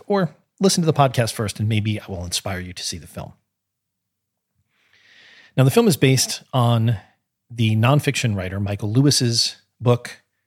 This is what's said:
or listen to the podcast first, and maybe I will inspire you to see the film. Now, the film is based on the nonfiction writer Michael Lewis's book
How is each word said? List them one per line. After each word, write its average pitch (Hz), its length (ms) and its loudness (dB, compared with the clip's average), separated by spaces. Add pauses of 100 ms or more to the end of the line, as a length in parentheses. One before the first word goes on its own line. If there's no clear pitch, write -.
or 196 300 -2 (240)
listen 190 240 2
to - 20 0
the 160 80 2
podcast 127 400 2
first, - 260 -6
and 104 80 0
maybe 107 320 -2
I - 80 -16
will 92 160 -10
inspire 90 360 -8
you 90 120 -12
to - 120 -14
see 90 160 -10
the - 80 -20
film. - 260 -16 (2250)
Now, 131 60 6
the 135 80 4
film 233 160 4
is 170 100 2
based - 460 0 (100)
on 117 440 2 (520)
the 113 260 0
nonfiction 123 600 0
writer 92 240 -6
Michael 101 320 -4
Lewis's 127 640 2 (260)
book 120 400 -2 (260)